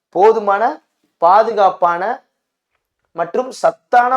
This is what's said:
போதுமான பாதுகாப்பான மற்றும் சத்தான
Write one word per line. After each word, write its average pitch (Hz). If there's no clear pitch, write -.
போதுமான 214
பாதுகாப்பான 185
மற்றும் 196
சத்தான 240